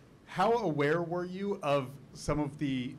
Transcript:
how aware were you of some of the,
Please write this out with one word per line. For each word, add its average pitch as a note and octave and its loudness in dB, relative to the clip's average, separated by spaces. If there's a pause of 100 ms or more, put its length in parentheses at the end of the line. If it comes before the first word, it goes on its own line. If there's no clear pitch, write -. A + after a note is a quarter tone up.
(240)
how G3+ 2
aware E3+ 2
were F3 -2
you G3 -4
of C#3+ 2 (240)
some D3+ -2
of D3 -2
the, C3 -2